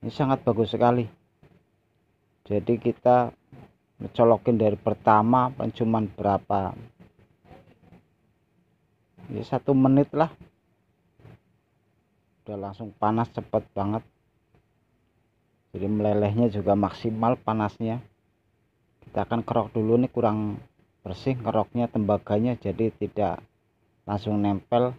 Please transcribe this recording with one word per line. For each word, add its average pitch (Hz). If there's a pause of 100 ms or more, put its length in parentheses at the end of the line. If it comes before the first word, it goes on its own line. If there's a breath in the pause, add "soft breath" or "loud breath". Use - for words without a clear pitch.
Ini 113
sangat 135
bagus 110
sekali. 120 (1400)
Jadi 104
kita 120 (680)
ngecolokin 117
dari 107
pertama, 113
paling 117
cuman 110
berapa, 98 (2500)
ya, 107
satu 139
menit 135
lah, 156 (2250)
udah 107
langsung 98
panas, 110
cepet - (160)
banget. 104 (1800)
Jadi 95
melelehnya 104
juga 101
maksimal 110
panasnya. 110 (1040)
Kita -
akan 117
kerok 113
dulu 113
nih, 127
kurang 107 (400)
bersih 98
keroknya, 113
tembaganya, 107
jadi 104
tidak 101 (640)
langsung 104
nempel. 117